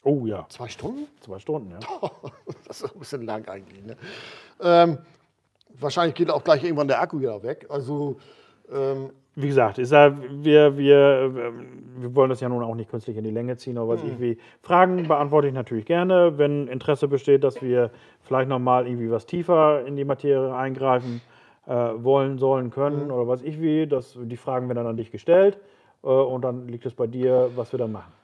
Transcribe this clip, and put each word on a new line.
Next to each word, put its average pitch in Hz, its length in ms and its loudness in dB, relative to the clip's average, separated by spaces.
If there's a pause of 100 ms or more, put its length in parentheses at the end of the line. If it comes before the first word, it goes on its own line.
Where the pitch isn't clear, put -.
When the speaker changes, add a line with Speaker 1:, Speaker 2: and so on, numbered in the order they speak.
Speaker 1:
Oh 139 220 0
ja. 101 240 -6
Speaker 2:
zwei 120 200 -16
Stunden? 262 380 -12 (140)
Speaker 1:
Zwei 98 180 -16
Stunden, 117 340 -10
ja. 87 60 -18
Speaker 2:
<laughs> 202 320 -10 (560)
Das - 140 -20
ist - 140 -12
ein - 40 -20
bisschen 135 280 -14
lang 110 220 -10
eigentlich, 98 360 -18
ne? 110 120 -18 (680)
Ähm, 170 360 6 (800)
wahrscheinlich 143 360 -2
geht 170 160 -2
auch 147 120 -2
gleich 151 220 4
irgendwann 147 240 -2
der 135 140 2
Akku 170 180 -6
wieder 110 220 -6
weg. 127 260 -10
Also, 143 480 -6 (560)
ähm 135 380 -6 (240)
Speaker 1:
Wie 139 140 -4
gesagt, 120 300 2
ist 127 140 -2
ja, 147 240 8 (260)
wir, 147 360 6
wir, 143 180 8 (400)
ähm, 120 300 -10 (320)
wir 123 160 -10
wollen 131 160 4
das 123 100 -4
ja 127 80 -4
nun 120 160 -4
auch 113 100 -8
nicht 113 160 -10
künstlich 113 280 -10
in 107 60 -8
die 110 60 -6
Länge 120 280 -6
ziehen, 123 180 -10
aber 117 180 -2
was 117 80 -6
Speaker 2:
Mhm. 139 80 -8
Speaker 1:
ich 123 100 -12
wie, 120 180 -2 (240)
Fragen 180 440 4
beantworte 147 420 2
ich 131 60 -4
natürlich 117 300 -6
gerne, 175 540 2
wenn 147 300 2
Interesse 139 380 -2
besteht, 139 380 2
dass 127 160 -2
wir 123 300 0 (320)
vielleicht 131 260 -2
nochmal 127 380 2
irgendwie 120 240 -6
was 113 160 -2
tiefer 156 580 2
in 139 120 -8
die 139 100 -4
Materie 135 480 0
eingreifen, 127 680 -2 (460)
äh, 131 60 -8
wollen, 127 680 0
sollen, 131 320 0
können 143 340 -4
Speaker 2:
Mhm. 143 80 -8
Speaker 1:
oder 123 160 -2
was 127 140 -4
ich 156 180 -10
wie, 156 260 0
das, 131 320 -6
die 120 200 -12
Fragen 127 300 -6
werden 120 100 -4
dann 117 80 -4
an 113 100 -6
dich 113 140 -10
gestellt, 190 480 2 (440)
äh, 143 40 -10
und 131 360 0
dann 123 260 -8
liegt 120 180 -12
es 123 80 -10
bei 120 120 -4
dir, 127 480 0
was 120 180 -8
wir 131 60 -6
dann 113 140 -4
machen. 95 200 -16 (120)